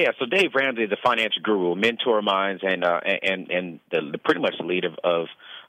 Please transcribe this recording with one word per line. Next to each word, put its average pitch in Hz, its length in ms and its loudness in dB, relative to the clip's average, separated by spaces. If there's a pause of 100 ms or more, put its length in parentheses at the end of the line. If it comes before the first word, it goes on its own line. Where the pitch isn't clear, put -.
yeah. 123 140 4
So 135 80 -4
Dave 170 300 0
Ramsey 131 280 0
is 101 100 0
a 101 100 0
financial 113 400 0
guru, 92 300 2
a - 20 -2
mentor 110 440 2
of 104 40 0
mine, 98 400 2
and, 92 220 0
uh, 87 180 2
and, 92 480 -2
and 87 280 -4 (120)
the, 76 220 0
the 78 40 -6
pretty - 220 0
much 87 180 0
the - 60 -6
lead 90 220 -2
of, 82 80 -4 (100)
of, 85 240 2 (420)